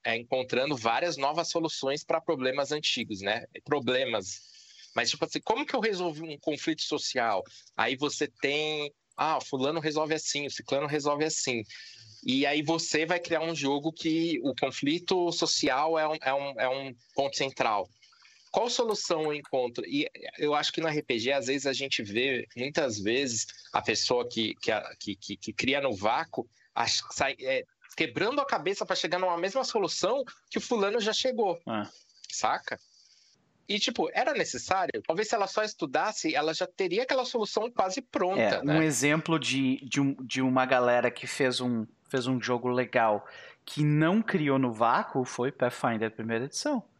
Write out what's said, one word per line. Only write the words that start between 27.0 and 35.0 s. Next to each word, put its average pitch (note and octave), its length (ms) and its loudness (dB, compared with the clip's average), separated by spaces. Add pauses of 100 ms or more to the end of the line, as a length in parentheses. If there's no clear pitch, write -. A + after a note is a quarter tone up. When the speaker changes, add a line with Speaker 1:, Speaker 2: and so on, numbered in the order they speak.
Speaker 1:
sai, C#3 280 0
é, C3 240 0 (320)
quebrando G3 460 0
a C#4 40 0
cabeça F#3 400 -2
pra F#3 80 -2
chegar F3 260 0
numa F3+ 180 2
mesma F#3+ 260 -2
solução A3+ 640 0 (240)
que - 80 -4
o G3+ 40 0
fulano G#3 380 2
já G#3+ 140 2
chegou, G#3+ 520 2
Speaker 2:
É. A2 220 -2 (420)
Speaker 1:
saca? - 480 -2 (920)
E, G3+ 100 0
tipo, A#3 340 0
era C#4 200 2
necessário? E3+ 720 0